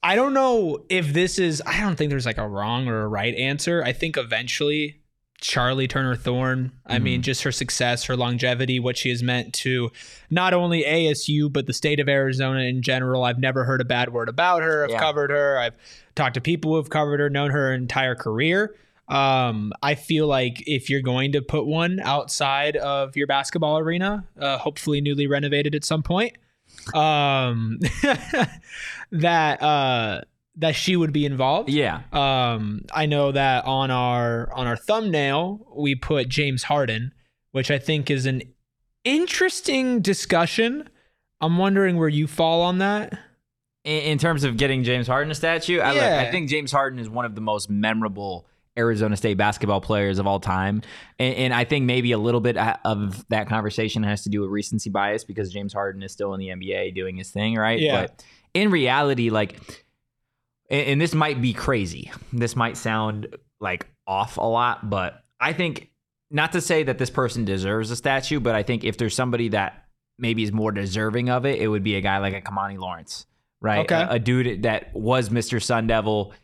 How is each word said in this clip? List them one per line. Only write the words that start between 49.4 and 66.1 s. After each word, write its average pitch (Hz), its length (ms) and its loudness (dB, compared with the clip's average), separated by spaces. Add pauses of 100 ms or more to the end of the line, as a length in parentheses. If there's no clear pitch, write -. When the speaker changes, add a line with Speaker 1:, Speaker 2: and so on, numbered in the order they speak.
Speaker 2:
players 101 400 0
of 98 80 0
all 98 140 2
time. 98 400 0 (380)
And, 127 160 0
and 127 180 0
I 120 100 2
think 135 220 0
maybe 123 260 2
a 117 60 2
little 117 240 2
bit 120 160 0
of 104 720 -2
that 107 180 0
conversation 110 560 -2
has 104 200 -2
to - 60 -6
do 104 120 0
with 95 80 -4
recency 104 400 -4
bias 101 340 -2
because 98 300 -6
James 101 180 -8
Harden 98 320 -6
is 95 80 -12
still 101 220 -6
in 95 80 -6
the 95 80 -8
N 92 100 -8
B 95 140 -6
A 95 180 -4
doing 92 240 -6
his 110 140 -10
thing, 107 260 -2
right? 110 240 2
Speaker 1:
Yeah. 139 220 2
Speaker 2:
But - 220 -8 (300)
in 202 180 2
reality, 135 580 2
like, 107 300 0 (1120)
and, 143 180 0
and 139 140 2
this 165 120 0
might 151 280 2
be 120 120 2
crazy. 95 580 -2 (200)
This 120 240 -2
might 117 220 -2
sound, 110 580 -4 (240)
like, 92 280 -6 (200)
off 98 300 -2
a - 60 -2
lot, 113 460 0
but 95 340 -4 (160)
I 143 140 0
think, 156 360 -4 (420)